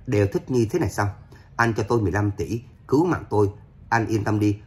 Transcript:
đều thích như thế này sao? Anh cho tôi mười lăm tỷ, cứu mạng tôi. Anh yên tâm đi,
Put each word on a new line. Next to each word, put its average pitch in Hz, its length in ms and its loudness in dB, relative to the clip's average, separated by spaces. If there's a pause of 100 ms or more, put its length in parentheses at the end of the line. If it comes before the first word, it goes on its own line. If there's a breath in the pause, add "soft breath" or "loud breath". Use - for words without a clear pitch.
đều 104 200 2
thích - 240 -4
như 120 200 4
thế 175 80 0
này 156 120 0
sao? 104 180 -2 (480 loud breath)
Anh 117 180 2
cho 113 140 -2
tôi 117 120 2
mười 95 120 0
lăm 104 180 0
tỷ, 107 320 -6 (260)
cứu 156 180 4
mạng 156 240 -2
tôi. 104 200 2 (380)
Anh 113 180 2
yên 107 180 -2
tâm 107 140 0
đi, 104 280 0